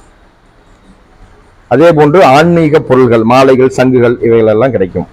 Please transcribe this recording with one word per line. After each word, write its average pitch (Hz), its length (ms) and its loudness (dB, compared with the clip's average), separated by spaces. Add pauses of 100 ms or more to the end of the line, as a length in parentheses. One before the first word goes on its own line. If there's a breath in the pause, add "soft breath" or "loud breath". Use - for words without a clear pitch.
(1700)
அதே 156 240 2
போன்று 151 320 2
ஆன்மீக 156 560 0
பொருள்கள், 123 440 0
மாலைகள், 131 540 0
சங்குகள், 127 460 0
இவைகளெல்லாம் 113 480 0
கிடைக்கும். 92 420 -6